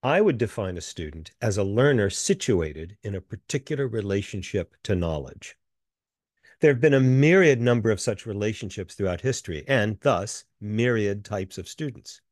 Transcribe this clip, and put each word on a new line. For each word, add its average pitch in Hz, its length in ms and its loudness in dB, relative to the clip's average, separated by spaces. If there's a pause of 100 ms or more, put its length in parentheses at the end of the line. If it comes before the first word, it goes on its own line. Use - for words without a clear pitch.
I 156 180 4
would 180 160 4
define 98 400 -4
a 82 40 -10
student 80 500 -12 (100)
as 107 160 0
a 104 60 0
learner 107 480 2
situated 82 880 -2
in 101 140 -8
a 92 40 -8
particular 135 680 -6
relationship 101 960 -4
to 104 120 0
knowledge. 78 640 -4 (1040)
There 151 100 6
have 127 80 2
been 143 140 6
a 135 60 6
myriad 139 600 6
number 117 300 2
of 104 100 0
such - 280 -4
relationships 104 680 -6
throughout 92 280 -2
history, 95 460 -4
and 110 340 2
thus 101 440 -2 (160)
myriad 107 640 -2
types 98 320 -8
of 90 100 -12
students. - 540 -12 (100)